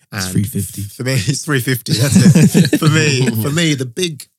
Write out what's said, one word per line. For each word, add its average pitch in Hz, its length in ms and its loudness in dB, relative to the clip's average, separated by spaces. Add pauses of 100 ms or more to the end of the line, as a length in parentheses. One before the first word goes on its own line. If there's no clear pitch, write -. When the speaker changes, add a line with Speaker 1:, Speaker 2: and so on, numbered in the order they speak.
(120)
Speaker 1:
It's 101 140 -6
Speaker 2:
And 92 60 -8
Speaker 1:
three 98 120 0
fifty. 101 380 -8
Speaker 2:
for 101 220 -12
me, 131 80 -2
<laughs> 117 140 -2
it's - 180 -4
three 143 160 -2
fifty. 127 340 -4
That's 135 220 2
it. 170 640 4
Speaker 1:
<laughs> - 0 -
Speaker 2:
For 160 100 0
me, 135 540 0
for 139 80 -4
me, 160 240 0
the 131 120 -6
big 165 420 -8 (100)